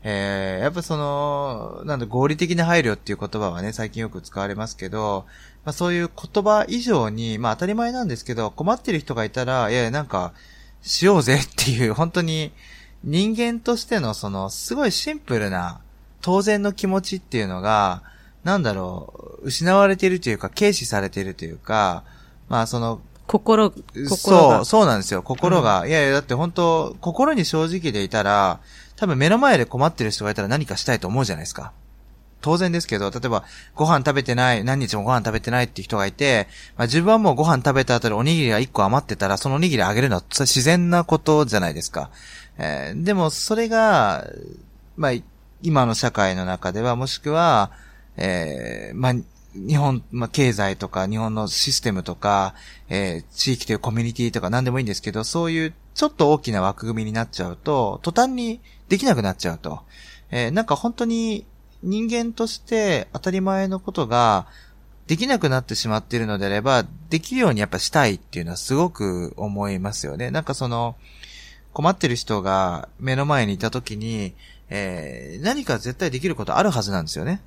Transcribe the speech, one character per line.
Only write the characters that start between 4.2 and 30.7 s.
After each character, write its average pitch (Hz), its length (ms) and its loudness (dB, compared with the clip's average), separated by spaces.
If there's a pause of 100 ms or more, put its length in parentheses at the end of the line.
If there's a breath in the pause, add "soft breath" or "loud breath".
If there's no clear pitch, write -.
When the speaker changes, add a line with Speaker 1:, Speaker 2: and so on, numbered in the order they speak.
Speaker 1:
使 - 180 -12
わ 101 80 -2
れ 101 60 -6
ま 107 140 -8
す - 100 -14
け 95 120 -10
ど、 101 360 -4 (400 soft breath)
ま 151 60 -6
あ - 20 -8
そ 175 160 -2
う 175 40 0
い 170 100 0
う 170 60 -4
言 - 340 -4
葉 214 240 4
以 240 140 -4
上 156 280 2
に、 110 300 -4
ま 117 100 0
あ 110 60 0
当 - 60 -8
た 175 40 -2
り 202 80 -2
前 233 180 -2
な 254 140 -4
ん - 20 -2
で 127 80 -4
す - 80 -12
け 120 120 -6
ど、 110 160 -2
困 170 200 -2
っ 254 80 0
て - 120 -4
る 160 80 0
人 139 160 -8
が 110 100 -2
い 107 60 -6
た 127 140 -4
ら、 123 260 0
い - 20 0
や 123 80 2
い - 40 2
や、 113 60 -2
な 147 120 -4
ん - 20 -8
か、 90 280 -4 (500 soft breath)
し - 240 0
よ 202 100 8
う 143 60 4
ぜ 131 180 4
っ - 140 -4
て - 160 0
い 117 180 2
う、 107 40 0
本 165 180 0
当 180 100 0
に 156 300 -2 (520 soft breath)
人 196 320 0
間 233 260 -2
と 240 160 0
し - 80 -8
て 226 140 0
の 117 140 -2
そ 101 160 -8
の、 98 200 -4
す - 260 -8
ご 285 100 0
い 196 60 4
シ 302 220 -4
ン 302 60 -8
プ 117 200 -2
ル 104 100 -2
な、 90 300 -6 (420)
当 185 200 2
然 208 200 2
の 202 120 -2
気 196 120 -6
持 190 160 0
ち 190 140 -8
っ 185 60 -8
て - 160 -6
い 110 60 0
う 98 40 -4
の 92 140 -6
が、 101 420 2 (400 soft breath)
な 190 140 0
ん 175 60 0
だ 107 100 0
ろ 92 400 -8 (280)
う、 - 60 -8
失 170 280 2
わ 202 120 8
れ 190 80 4
て 190 100 0
い 185 40 6
る 185 100 2
と 127 100 -2
い 110 40 2
う 98 40 -2
か、 - 120 -6
軽 208 240 4
視 - 120 -4
さ 107 140 0
れ 98 100 -2
て 98 120 -4
い - 20 -2
る 95 100 -6
と 87 120 -10
い 80 60 -10
う 82 60 -12
か、 101 460 0 (460 soft breath)
ま 117 140 0
あ 113 40 -2
そ 123 120 -4
の、 117 200 -4 (260)
Speaker 2:
心、 214 460 4
心 165 800 4
が。 113 80 6
Speaker 1:
そ - 40 4
う、 - 40 -2
そ 214 180 6
う - 20 8
な 120 120 4
ん - 20 0
で 95 40 -4
す - 100 -4
よ。 90 100 -2
心 175 380 2
が。 101 220 4
Speaker 2:
う - 20 -4
ん。 127 40 -4
Speaker 1:
い - 40 2
や 151 100 4
い 139 40 4
や、 135 40 4
だ 139 80 4
っ 143 40 -4
て 127 100 -4
本 165 180 0
当、 165 480 2
心 262 340 0
に 196 120 2
正 160 200 0
直 165 280 -4
で 101 100 0
い 95 60 -4
た 110 120 0
ら、 101 380 4 (380 soft breath)
多 208 100 -2
分 147 100 2
目 139 100 4
の 214 100 6
前 254 200 6
で 120 80 2
困 127 200 0
っ 165 80 2
て - 100 -4
る 107 80 0
人 - 120 -6
が 104 80 0
い 107 40 -2
た 107 60 -2
ら 98 60 -2
何 143 180 0
か 92 120 -6